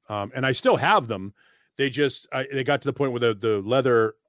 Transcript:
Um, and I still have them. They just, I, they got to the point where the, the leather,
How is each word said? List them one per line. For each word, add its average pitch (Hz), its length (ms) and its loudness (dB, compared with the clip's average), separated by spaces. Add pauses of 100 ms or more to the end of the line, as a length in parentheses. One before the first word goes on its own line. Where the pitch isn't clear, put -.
Um, 104 260 -6
and 131 100 -2
I 131 60 2
still 226 240 2
have 160 320 2
them. 101 260 -8 (440)
They 135 120 0
just, 139 440 -4
I, 131 180 -4
they 135 120 -2
got 143 180 0
to - 80 -4
the - 40 -2
point 135 200 -2
where 120 60 -2
the, 117 160 2
the 107 240 0
leather, 117 560 2 (140)